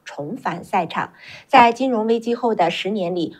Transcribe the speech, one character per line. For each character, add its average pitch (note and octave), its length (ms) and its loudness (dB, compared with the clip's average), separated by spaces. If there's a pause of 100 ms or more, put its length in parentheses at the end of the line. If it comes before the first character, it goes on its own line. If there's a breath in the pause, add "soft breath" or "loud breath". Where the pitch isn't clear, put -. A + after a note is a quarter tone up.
重 D3+ 320 -10
返 E3+ 260 -8
赛 F3 240 -2
场。 - 260 -6 (360 loud breath)
在 A#3+ 240 8
金 C4 180 -2
融 A3 160 0
危 A3+ 140 2
机 A#3 160 -2
后 A#3 180 0
的 E3+ 160 2
十 - 200 -6
年 F#3 220 -2
里， E3+ 280 -4